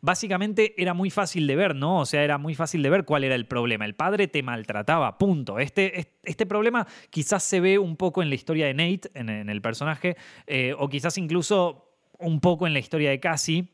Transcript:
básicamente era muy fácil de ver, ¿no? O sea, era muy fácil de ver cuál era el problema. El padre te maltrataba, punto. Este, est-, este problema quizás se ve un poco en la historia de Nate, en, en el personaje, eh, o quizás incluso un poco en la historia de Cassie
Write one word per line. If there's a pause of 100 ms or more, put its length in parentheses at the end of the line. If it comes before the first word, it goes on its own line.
básicamente
era
muy
fácil
de
ver,
¿no?
O
sea,
era
muy
fácil
de
ver
cuál
era
el
problema.
El
padre
te
maltrataba,
punto.
Este,
est-, (120)
este
problema (220)
quizás
se
ve
un
poco
en
la
historia
de
Nate,
en,
en
el
personaje, (320)
eh,
o
quizás
incluso (300)
un
poco
en
la
historia
de
Cassie